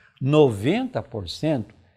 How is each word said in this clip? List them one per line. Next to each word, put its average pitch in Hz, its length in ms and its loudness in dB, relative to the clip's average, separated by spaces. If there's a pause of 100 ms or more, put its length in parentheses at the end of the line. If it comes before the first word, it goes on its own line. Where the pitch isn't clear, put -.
(200)
Noventa 143 840 2
por 98 280 -12
cento 143 440 -6 (240)